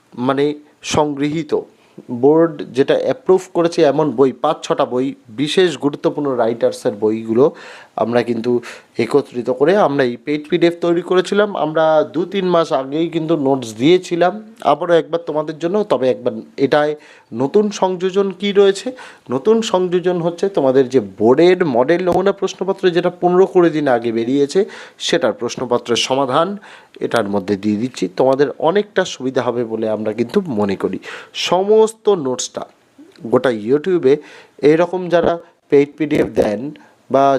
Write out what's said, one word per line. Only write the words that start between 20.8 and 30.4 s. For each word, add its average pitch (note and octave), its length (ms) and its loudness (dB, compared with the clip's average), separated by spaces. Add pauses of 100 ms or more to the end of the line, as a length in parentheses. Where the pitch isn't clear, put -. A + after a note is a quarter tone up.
যে C3 60 4 (200)
বোর্ডের D#3+ 400 4 (160)
মডেল D3+ 320 2
নমুনা F#3 340 0
প্রশ্নপত্র, F#3+ 420 -4 (140)
যেটা F3+ 140 0 (100)
পনেরো F3+ 300 4
কুড়ি F3 260 4
দিন D3+ 80 -2 (100)
আগে A#2 220 -2
বেরিয়েছে, C#3 420 0 (480)
সেটার C3 320 0
প্রশ্নপত্রের A#2 680 -4
সমাধান C3+ 400 0 (580)
এটার A2+ 280 -2
মধ্যে G2+ 300 -2
দিয়ে G#2+ 200 0
দিচ্ছি। B2+ 220 -6 (140)
তোমাদের C3+ 280 2 (220)
অনেকটা G3+ 340 0 (100)
সুবিধা C3 340 -4
হবে A#2+ 140 -2 (100)
বলে A2 160 -4 (100)
আমরা G#2+ 220 -4
কিন্তু A#2 180 -4 (220)